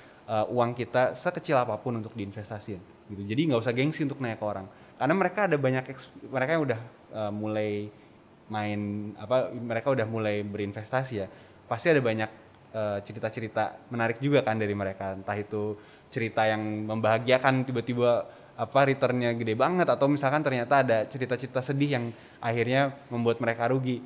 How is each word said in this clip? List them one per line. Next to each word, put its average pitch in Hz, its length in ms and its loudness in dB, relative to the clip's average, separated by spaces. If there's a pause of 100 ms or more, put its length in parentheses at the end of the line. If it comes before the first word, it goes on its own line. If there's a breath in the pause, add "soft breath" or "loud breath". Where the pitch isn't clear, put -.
(260 loud breath)
eh, 107 240 0
uang 120 240 0
kita 120 400 0
sekecil 175 400 -4
apapun 117 480 0
untuk 107 80 -10
diinvestasiin 101 720 -10 (240)
gitu. 101 160 -10
Jadi 107 240 -2
nggak 123 160 4
usah 123 80 0
gengsi 139 320 0
untuk 135 160 -4
nanya 120 160 -4
ke - 80 -10
orang. 98 240 -4 (280 loud breath)
Karena 139 200 2
mereka 190 320 0
ada 165 80 2
banyak 131 320 2
eks-, - 240 -14 (160)
mereka 131 260 -2
yang 160 120 2
udah, 117 160 -2 (340)
eh, 104 180 -4
mulai 107 380 -2 (760 loud breath)
main, 104 360 -4 (340)
apa, 113 360 0
mereka 117 380 -4
udah 123 160 2
mulai 107 380 0
berinvestasi 104 720 -4
ya. 95 160 -4 (340 loud breath)
Pasti 120 240 -2
ada 151 140 6
banyak, 110 280 0 (420)
eh, 104 280 -2
cerita-cerita 110 640 -4 (260)
menarik 117 300 -2
juga 139 240 4
kan 110 160 2
dari 104 160 0
mereka. 95 400 -4
Entah 98 240 -6
itu 104 400 -4 (320 loud breath)
cerita 113 340 0
yang 110 160 2 (240)
membahagiakan, 120 800 2
tiba-tiba, 120 640 2 (280 loud breath)
apa, 135 320 4
returnnya 123 480 2
gede 113 240 0
banget, 170 320 2
atau 123 160 4
misalkan 143 320 2
ternyata 135 400 2
ada 120 260 4
cerita-cerita 127 540 -4
sedih 143 320 0
yang 120 140 0 (340 loud breath)
akhirnya 123 560 2 (160)
membuat 117 320 0
mereka 117 240 0
rugi. 127 400 0